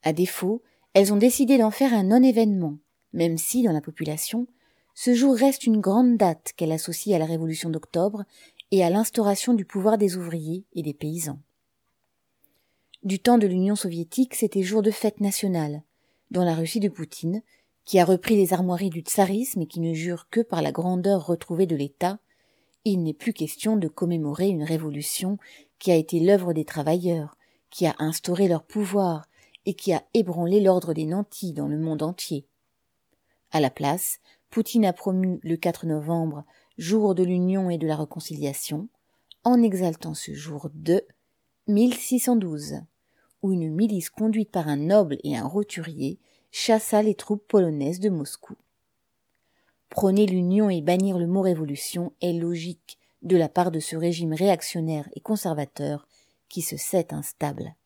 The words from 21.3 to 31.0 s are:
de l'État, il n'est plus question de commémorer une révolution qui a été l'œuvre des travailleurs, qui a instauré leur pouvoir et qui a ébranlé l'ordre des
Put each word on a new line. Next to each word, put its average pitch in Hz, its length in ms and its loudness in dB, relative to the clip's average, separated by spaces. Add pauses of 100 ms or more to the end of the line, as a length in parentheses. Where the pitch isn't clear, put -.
de 165 100 -2
l'État, 175 420 -4 (680)
il 190 180 0
n'est 156 120 -2
plus - 180 -6
question 214 440 -4
de 175 120 0
commémorer 165 600 -2
une 170 140 -2
révolution 160 760 -4 (400)
qui - 120 -2
a 175 40 8
été 160 260 2
l'œuvre 180 320 4
des 156 140 -2
travailleurs, 165 720 -2 (320)
qui - 160 -2
a 151 120 0
instauré 170 480 -2
leur 170 180 0
pouvoir 190 640 -2 (380)
et 196 80 -2
qui 170 220 -2
a - 180 -4
ébranlé 180 480 2
l'ordre 180 320 4
des 165 140 -4